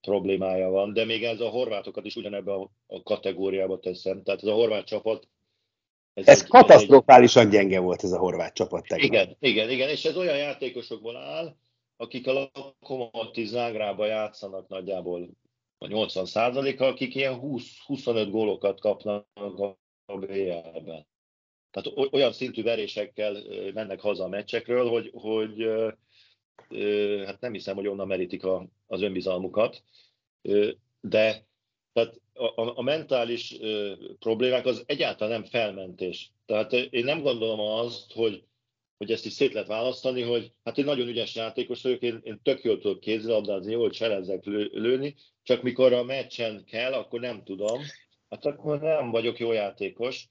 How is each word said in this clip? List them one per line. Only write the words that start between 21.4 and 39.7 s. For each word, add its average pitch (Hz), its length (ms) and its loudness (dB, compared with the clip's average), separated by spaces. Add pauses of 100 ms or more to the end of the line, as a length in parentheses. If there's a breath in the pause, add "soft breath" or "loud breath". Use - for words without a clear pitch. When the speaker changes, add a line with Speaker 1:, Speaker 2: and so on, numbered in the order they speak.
Speaker 1:
Tehát - 240 -10
o-, 135 160 -2
olyan 135 200 2
szintű 113 320 -8
verésekkel, 107 720 -6
ö, 98 360 -12
mennek 98 280 -10
haza 95 240 -4
a 90 60 -8
meccsekről, 117 600 -4
hogy, 113 240 -4
hogy, 110 480 -6
ö, 110 280 -2 (800)
ö, 104 560 -2
hát 98 140 -14
nem 120 140 -8
hiszem, 95 220 -8
hogy 101 120 -6
onnan 98 200 -6
merítik 92 360 -6
a, 92 240 -4 (200)
az 92 140 -6
önbizalmukat. 92 840 -4 (580)
Ö, 104 300 0 (300)
de 110 440 0 (480)
tehát - 280 -2 (120)
a, 117 280 -6
a, 120 160 -6
a 127 40 -8
mentális, 123 800 -4
ö, 107 340 -6 (260)
problémák 123 460 -2
az 120 200 -2
egyáltalán 113 540 -4
nem 101 100 -14
felmentés. 95 840 -6 (140)
Tehát, 107 280 -2
ö, 123 60 2
én 123 240 -4
nem 143 180 -4
gondolom 113 380 -2
azt, 113 540 -6
hogy, 110 300 -4 (540)
hogy 107 140 -8
ezt - 140 -4
is 104 80 -10
szét 135 200 0
lehet 101 140 -6
választani, 127 540 -4